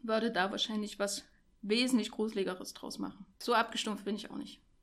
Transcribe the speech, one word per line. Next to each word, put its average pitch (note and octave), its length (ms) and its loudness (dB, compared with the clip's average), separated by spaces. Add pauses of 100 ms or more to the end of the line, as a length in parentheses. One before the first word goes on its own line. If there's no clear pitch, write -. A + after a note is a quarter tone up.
würde A3 280 2
da G3 200 2
wahrscheinlich G#3 480 -2
was - 260 -2 (360)
wesentlich A#3 500 4
Gruseligeres G3 600 -2
draus - 260 -10
machen. - 260 -8 (140)
So A#3+ 140 0
abgestumpft A3 520 0
bin G3+ 100 -2
ich - 160 -8
auch - 60 -8
nicht. - 240 -12 (200)